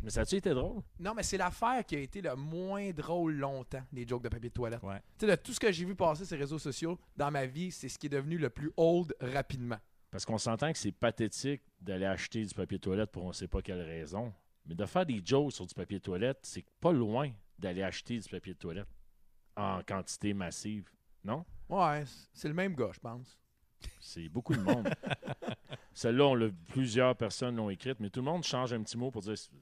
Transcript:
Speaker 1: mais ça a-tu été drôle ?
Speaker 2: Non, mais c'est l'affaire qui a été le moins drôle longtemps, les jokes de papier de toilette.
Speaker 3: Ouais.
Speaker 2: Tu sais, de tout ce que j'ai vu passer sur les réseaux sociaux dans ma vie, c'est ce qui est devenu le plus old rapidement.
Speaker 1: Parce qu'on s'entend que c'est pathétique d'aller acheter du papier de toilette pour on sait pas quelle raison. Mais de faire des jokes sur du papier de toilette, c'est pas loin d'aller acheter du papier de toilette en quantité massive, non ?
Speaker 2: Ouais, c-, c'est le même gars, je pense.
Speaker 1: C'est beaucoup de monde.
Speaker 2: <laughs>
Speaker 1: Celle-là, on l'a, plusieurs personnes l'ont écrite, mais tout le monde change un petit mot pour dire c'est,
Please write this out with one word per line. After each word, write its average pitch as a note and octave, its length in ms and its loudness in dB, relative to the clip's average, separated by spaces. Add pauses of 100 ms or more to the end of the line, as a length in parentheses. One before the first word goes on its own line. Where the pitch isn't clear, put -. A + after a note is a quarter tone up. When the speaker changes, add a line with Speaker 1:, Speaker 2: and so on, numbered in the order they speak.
Speaker 1:
mais A2 80 -6
ça A2+ 120 2
a-tu A2+ 120 2
été F#3+ 180 2
drôle ? E3 300 0 (160)
Speaker 2:
Non, G3 160 -4
mais G#3+ 80 -4
c'est - 160 -2
l'affaire A3+ 480 2
qui - 100 -4
a C#3+ 40 -2
été C#3 200 -8
le D#3 140 -2
moins F#3 560 -4
drôle D#3+ 460 0
longtemps, C#3 460 -4 (100)
les B2 140 -6
jokes B2 180 -2
de A#2 40 -2
papier A#2 200 -4
de - 60 -8
toilette. A#2 280 -2
Speaker 3:
Ouais. G2 180 -6 (180)
Speaker 2:
Tu G#3+ 80 -2
sais, F#3 100 10
de - 40 2
tout - 120 -8
ce - 80 -4
que A3+ 120 6
j'ai E3+ 120 -2
vu F#3+ 100 -2
passer E3+ 320 4
sur - 100 -6
les C#3 60 -2
réseaux C#3+ 160 -2
sociaux E3 400 -2 (180)
dans C#3+ 140 2
ma C#3 160 2
vie, E3 240 -4
c'est - 180 -8
ce - 100 -10
qui D3+ 80 -4
est C#3 40 -6
devenu C#3+ 260 0
le C#3 140 2
plus D3 260 -4
old E3 440 6
rapidement. B2+ 580 -2 (320)
Speaker 1:
Parce - 160 -6
qu'on A2 120 2
s'entend A#2 340 2
que - 60 -6
c'est G2+ 140 -2
pathétique A#2+ 720 0 (180)
d'aller F#2+ 260 0
acheter F#2+ 380 0
du F#2+ 100 -4
papier F#2+ 240 -2
de - 40 -12
toilette G2 300 2
pour F2+ 120 -8
on F2+ 80 -6
sait F2+ 160 -8
pas F#2+ 140 0
quelle F2+ 200 -4
raison. E2 500 -6 (340)
Mais E2+ 80 -8
de G2+ 100 0
faire F3+ 220 2
des A2+ 180 0
jokes C#3 280 4
sur - 140 -8
du - 80 -14
papier F#2+ 240 -4
de - 40 -10
toilette, G2+ 400 0
c'est - 220 -10 (160)
pas E3+ 120 6
loin B2+ 380 4 (280)
d'aller F#2 260 -2
acheter A2 340 -4
du G2+ 100 -10
papier F#2 240 -8
de E2 60 -16
toilette F#2 300 -6 (680)
en G2 300 0
quantité G2+ 480 -2
massive, G2+ 560 -4 (340)
non ? C3 220 -4 (240)
Speaker 2:
Ouais, D3+ 340 2
c-, - 300 -14
c'est - 140 -6
le D3+ 60 -2
même F#3 200 0
gars, A2+ 180 0
je - 80 -18
pense. B2 380 -12 (640)
Speaker 1:
C'est - 280 -10
beaucoup - 260 0
de A3 60 2
monde. B2 280 4 (520)
Speaker 2:
<laughs> - 540 -10
Speaker 1:
Celle-là, B2 320 6
on C3+ 80 8
l'a, A2+ 140 6 (200)
plusieurs B2+ 480 4
personnes A#2+ 400 -2
l'ont G#2+ 140 0
écrite, G#2+ 300 -4
mais G2+ 100 -2
tout B2+ 100 -4
le B2+ 40 -2
monde D#3+ 180 0
change B2+ 300 0
un A2+ 100 0
petit A2+ 160 -6
mot B2+ 120 -2
pour A2+ 120 -6
dire G#2 160 -4
c'est, - 120 -14 (120)